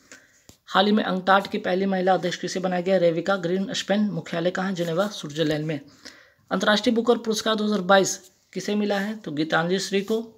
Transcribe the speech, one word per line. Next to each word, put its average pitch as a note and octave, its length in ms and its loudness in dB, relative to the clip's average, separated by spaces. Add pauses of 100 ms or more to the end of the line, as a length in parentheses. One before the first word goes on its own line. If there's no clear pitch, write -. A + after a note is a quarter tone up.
(680)
हाल G3 200 4
ही G#3 60 4
में G#3+ 120 2
अंकटाड F#3+ 420 2
की G#3 120 -6
पहली F#3+ 280 0
महिला F#3+ 280 2
अध्यक्ष E3+ 220 -2
किसे F3+ 240 -6
बनाया F3+ 220 -2
गया? F#3+ 140 2
रेविका E3+ 400 2
ग्रीनस्पैन। F#3+ 640 -2
मुख्यालय E3+ 500 -2
कहाँ F#3+ 180 -4
है? G3 60 -4
जिनेवा, E3+ 320 -2
स्विट्जरलैंड D3+ 600 -4
में। D#3 140 -4 (720)
अंतर्राष्ट्रीय G#3 440 2
बुकर A3+ 240 2
पुरस्कार A3 360 -2
दो G#3+ 100 -2
हज़ार G#3+ 160 0
बाईस F#3 500 2 (220)
किसे G3 220 -6
मिला G3+ 240 0
है? G#3+ 180 -4
तो E3+ 160 -12
गीतांजलि E3 460 0
श्री G3 220 -2
को। G#3 140 -2 (240)